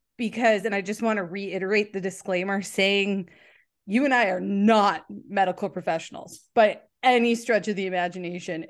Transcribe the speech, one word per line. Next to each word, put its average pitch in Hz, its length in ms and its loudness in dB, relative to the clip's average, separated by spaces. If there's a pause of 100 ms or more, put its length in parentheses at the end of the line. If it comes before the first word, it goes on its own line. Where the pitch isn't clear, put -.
(160)
because, 220 480 0
and 220 100 -2
I 196 60 0
just 202 220 -6
wanna 214 220 0
reiterate 196 680 -2
the 196 80 -6
disclaimer 190 640 -4
saying 196 640 0 (580)
you 240 200 2
and 269 80 2
I 240 140 4
are 180 120 -2
not 202 640 2 (240)
medical 190 400 -2
professionals 175 720 -8 (140)
by 214 260 4 (220)
any 240 320 4
stretch 220 340 0
of 208 80 -2
the 190 100 -4
imagination, 180 840 -6